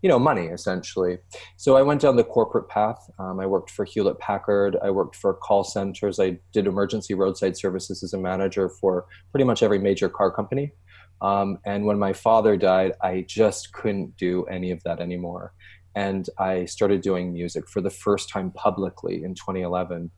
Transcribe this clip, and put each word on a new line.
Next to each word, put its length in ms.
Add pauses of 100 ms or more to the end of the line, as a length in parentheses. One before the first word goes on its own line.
you 80
know, 100
money, 280
essentially. 720 (360)
So 220
I 60
went 180
down 160
the 80
corporate 420
path. 300 (200)
Um, 220
I 60
worked 240
for 160
Hewlett 340
Packard. 640
I 60
worked 260
for 200
call 280
centers. 560
I 200 (120)
did 160
emergency 460
roadside 420
services 480
as 80
a 60
manager 500
for 380 (260)
pretty 140
much 180
every 160
major 300
car 220
company. 420 (480)
Um, 420
and 220
when 140
my 120
father 460
died, 440
I 280
just 420
couldn't 460
do 280
any 260
of 120
that 160
anymore. 540 (400)
And 360 (100)
I 260
started 360
doing 320
music 360
for 100
the 100
first 400
time 220
publicly 720
in 120
twenty 260
eleven. 560